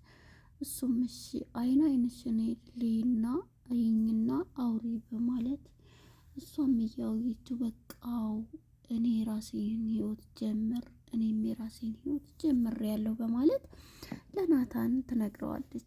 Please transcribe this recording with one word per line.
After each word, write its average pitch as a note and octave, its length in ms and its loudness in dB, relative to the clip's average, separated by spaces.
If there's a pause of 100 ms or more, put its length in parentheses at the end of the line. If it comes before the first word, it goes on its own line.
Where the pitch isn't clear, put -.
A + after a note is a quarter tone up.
(600)
እሱም C4 400 -2
«እሺ፣ B3 200 -4 (340)
አይን B3+ 280 4
አይንሽን B3 560 2 (380)
ልይና፣ A3+ 480 2 (420)
አይኝና A3+ 640 2 (280)
አውሪ» A#3 260 0 (180)
በማለት A#3+ 600 -2 (760)
እሷም C4+ 440 0
እያወየችው A3+ 800 -2
«በቃ A3+ 300 -4 (240)
አዎ፣ A3 220 -2 (560)
እኔ A#3 220 0
የራሴን A3 720 -2
ህይወት G#3+ 380 -2 (140)
ጀምር፣ A3 480 -2 (260)
እኔም A3 320 0
የራሴን A3+ 520 -6
ህይወት C#4+ 320 -4 (120)
ጀምሬያለሁ» A3 800 2
በማለት A#3+ 480 2 (680)
ለናታን B3 600 2 (100)
ትነግረዋለች። - 840 -4